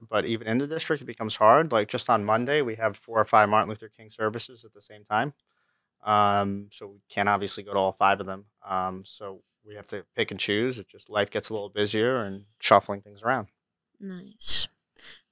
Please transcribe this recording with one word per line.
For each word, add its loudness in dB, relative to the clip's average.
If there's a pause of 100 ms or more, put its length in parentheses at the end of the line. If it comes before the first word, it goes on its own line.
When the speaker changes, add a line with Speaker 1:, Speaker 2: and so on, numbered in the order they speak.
Speaker 1:
but 0
even -4
in 0
the -2
district, -4
it -16
becomes -8
hard. 4
Like, 0
just -6
on 2
Monday, 0
we -6
have -4
four -2
or 2
five 6
Martin 2
Luther -12
King -20
services -6
at -20
the -20
same -20
time. -2 (720)
Um, 2
so -18
we -20 (100)
can't 0
obviously -2
go -12
to 0
all 2
five 2
of -10
them. -10 (200)
Um, -4
so -16 (220)
we -20
have -18
to -12 (100)
pick -2
and -10
choose. -2
It -14
just, -20
life 0
gets -6
a -8
little -8
busier 0
and -10 (160)
shuffling 4
things -20
around. -2 (500)
Speaker 2:
Nice. -2 (640)